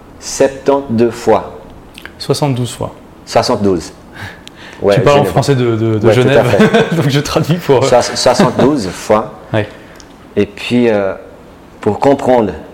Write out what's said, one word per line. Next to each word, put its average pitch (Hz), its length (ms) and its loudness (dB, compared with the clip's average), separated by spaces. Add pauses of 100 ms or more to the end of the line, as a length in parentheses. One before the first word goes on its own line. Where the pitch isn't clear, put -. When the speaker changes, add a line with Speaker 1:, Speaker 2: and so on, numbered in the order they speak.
(200)
Speaker 1:
septante-deux 135 920 -2
fois. 104 480 -2 (580)
Speaker 2:
Soixante-douze 131 560 -4
fois. - 200 -10 (320)
Speaker 1:
Soixante-douze. - 720 -2
Speaker 2:
<laughs> - 60 -20 (800)
Speaker 1:
Ouais, - 140 2
Speaker 2:
Tu 127 60 2
parles 143 160 4
en - 20 4
Speaker 1:
Genève. 98 120 0
Speaker 2:
français 135 240 0
de, 120 200 0
de, - 0 -
de 110 180 0
Speaker 1:
Ouais, 107 60 0
tout 113 80 2
à 107 40 6
Speaker 2:
Genève, 123 340 4
Speaker 1:
fait. 208 500 2
Speaker 2:
<laughs> - 0 -
donc 147 140 0
je 135 100 0
traduis 156 380 -2
pour, 131 260 2
euh, 135 40 2
Speaker 1:
Soix-, 120 140 4
soixante-douze 123 880 0
fois. 107 440 -2 (200)
Speaker 2:
Ouais. 107 160 -2 (640)
Speaker 1:
Et 101 120 0
puis, 120 420 -2
euh, 98 240 0 (640)
pour 104 200 -2
comprendre, 123 540 2 (200)